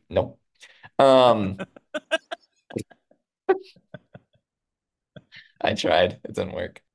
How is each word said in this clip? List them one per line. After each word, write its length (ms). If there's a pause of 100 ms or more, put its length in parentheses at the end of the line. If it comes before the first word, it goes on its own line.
no. 280 (640)
Um, 580 (1900)
<laughs> 20 (2000)
I 120
tried. 500
It 120
didn't 180
work. 280 (140)